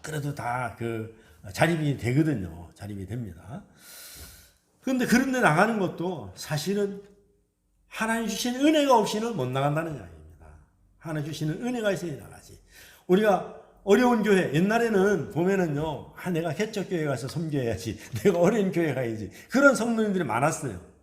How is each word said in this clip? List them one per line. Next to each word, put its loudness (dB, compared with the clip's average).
그래도 -6
다 -6
그 -6
자립이 0
되거든요. -2
자립이 -10
됩니다. -12
그런데 0
그런 4
데 0
나가는 4
것도 -4
사실은 -4
하나님 -4
주신 -4
은혜가 6
없이는 0
못 -2
나간다는 0
이야기입니다. -20
하나님 -6
주시는 -4
은혜가 0
있어야 -6
나가지. -20
우리가 2
어려운 4
교회, 4
옛날에는 2
보면은요, -2
아, -6
내가 -2
개척교회 -4
가서 -4
섬겨야지, -4
<laughs> -4
내가 4
어려운 4
교회 0
가야지. -6
그런 6
성도님들이 0
많았어요. -2